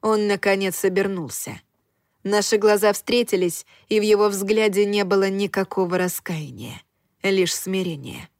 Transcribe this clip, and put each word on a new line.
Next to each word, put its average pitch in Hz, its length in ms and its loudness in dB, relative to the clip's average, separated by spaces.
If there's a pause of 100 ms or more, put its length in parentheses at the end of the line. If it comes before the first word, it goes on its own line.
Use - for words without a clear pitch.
он, 214 260 2
наконец, 196 580 0
обернулся. 185 760 -2 (640)
Наши 202 320 2
глаза 208 360 4
встретились, 202 720 0 (220)
и 214 120 2
в - 20 0
его 208 260 4
взгляде 202 580 2
не 202 180 0
было 196 240 2
никакого 190 720 -2
раскаяния, 156 840 -6 (420)
лишь 190 320 2
смирение. 165 720 -6 (120)